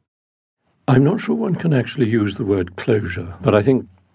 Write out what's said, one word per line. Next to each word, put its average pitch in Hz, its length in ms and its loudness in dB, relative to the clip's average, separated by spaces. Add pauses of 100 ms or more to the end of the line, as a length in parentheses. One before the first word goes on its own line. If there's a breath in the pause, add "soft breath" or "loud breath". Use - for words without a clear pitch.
(880)
I'm 131 160 6
not 202 160 0
sure 233 160 -4
one 220 180 -2
can 165 180 -2
actually 123 360 0
use 107 260 0
the - 100 -6
word 95 320 -2
closure, 92 640 -2
but 104 140 2
I 104 80 6
think 127 260 2 (260)